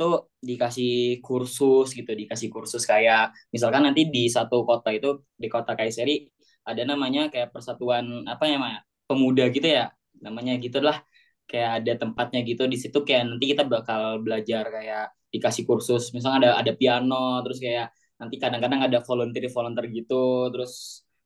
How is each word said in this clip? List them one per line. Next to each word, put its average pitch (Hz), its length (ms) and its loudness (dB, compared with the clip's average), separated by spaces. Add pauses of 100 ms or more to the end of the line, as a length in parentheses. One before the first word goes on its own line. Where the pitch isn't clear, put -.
tuh 170 400 0
dikasih 123 800 0
kursus 131 720 2
gitu, 123 240 -12
dikasih 107 380 -8
kursus 113 340 -8
kayak 110 480 4 (160)
misalkan 120 320 2
nanti 151 240 4
di 120 240 2
satu 120 320 2
kota 117 320 2
itu, 139 240 -2 (160)
di 113 160 -8
kota 117 240 -4
Kayseri 139 480 -2 (400)
ada 117 240 -6
namanya 143 440 0
kayak 123 200 -4
persatuan 120 760 -4
apa 123 200 -4
ya, 143 80 0
namanya, 117 240 -6 (280)
pemuda 131 440 4
gitu 143 160 0
ya, 131 240 2 (320)
namanya 117 360 -4
gitulah. 135 360 0 (520)
Kayak 117 220 -2 (100)
ada 117 120 0 (120)
tempatnya 120 400 -2
gitu, 117 240 -2
di 131 80 -2
situ 127 220 -2 (100)
kayak 123 200 4
nanti 120 240 -4
kita 143 120 4
bakal 110 600 -2
belajar 110 440 -2
kayak 107 480 -8 (160)
dikasih 117 360 -2
kursus, 120 480 0
misalnya 131 280 0
ada, 120 60 8 (140)
ada 113 120 0
piano, 127 680 2
terus 127 160 -8
kayak 117 320 -4 (280)
nanti 117 200 -10
kadang-kadang 123 440 0
ada 127 200 4
volunteer-volunteer 120 800 -4 (100)
gitu, 127 560 0
terus - 520 -10 (220)